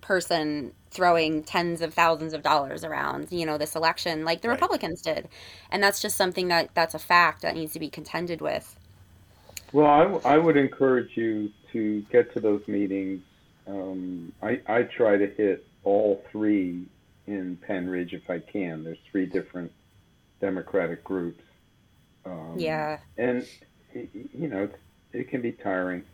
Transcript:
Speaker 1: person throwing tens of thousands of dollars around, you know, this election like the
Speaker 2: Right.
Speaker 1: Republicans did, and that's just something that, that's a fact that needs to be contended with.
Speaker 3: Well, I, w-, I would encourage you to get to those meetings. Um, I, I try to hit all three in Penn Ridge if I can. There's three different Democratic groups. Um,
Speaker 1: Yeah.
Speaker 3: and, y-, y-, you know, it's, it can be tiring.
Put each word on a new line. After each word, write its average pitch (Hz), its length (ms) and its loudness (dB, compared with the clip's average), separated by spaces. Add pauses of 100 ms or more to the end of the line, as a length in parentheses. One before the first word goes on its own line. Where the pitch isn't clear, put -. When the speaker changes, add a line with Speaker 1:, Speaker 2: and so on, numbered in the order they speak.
Speaker 1:
person 156 720 -2 (180)
throwing 160 540 2
tens 170 380 -2
of 160 120 -6
thousands 160 400 2
of 151 80 -8
dollars 151 420 0
around, 143 480 -4
you 170 140 -2
know, 151 120 -2
this 196 180 -4
election 160 480 0
like 165 180 -2
the 233 60 -2
Speaker 2:
Right. 240 60 2
Speaker 1:
Republicans 339 480 -2
did, - 260 -4 (420)
and 202 120 0
that's 202 200 2
just 208 140 -2
something 185 320 0
that, 170 260 2
that's 165 200 2
a - 60 -8
fact 175 420 4
that 156 120 -2
needs 160 180 -6
to 165 80 -10
be 156 100 -8
contended 165 500 -8
with. - 380 -6 (920)
Speaker 3:
Well, 147 140 6
I, 147 160 8
w-, 190 220 2
I 143 140 6
would 160 180 6
encourage 131 600 2
you 107 340 -2 (220)
to 107 300 -2 (100)
get 120 220 6
to 120 60 -2
those 104 280 2
meetings. 98 540 -2 (440)
Um, 92 680 -8 (100)
I, 107 240 -2
I 113 160 2
try 110 340 4
to 101 100 4
hit 98 400 0 (160)
all 101 480 2
three 95 560 0 (400)
in 92 300 -6
Penn 90 320 -6
Ridge 90 240 -4
if 87 160 -14
I 85 120 -4
can. 82 440 -6
There's 82 140 -12 (120)
three 95 160 0
different 87 460 -6 (680)
Democratic 92 640 -2
groups. 87 380 -4 (840)
Um, 170 320 -10
Speaker 1:
Yeah. 156 400 -4 (180)
Speaker 3:
and, 123 300 -2 (480)
y-, - 200 -12
y-, 113 100 -14 (100)
you 160 140 -6
know, 98 160 -4
it's, 104 120 -10 (360)
it 123 180 -8
can 131 100 -4
be 120 120 -4
tiring. 90 600 -4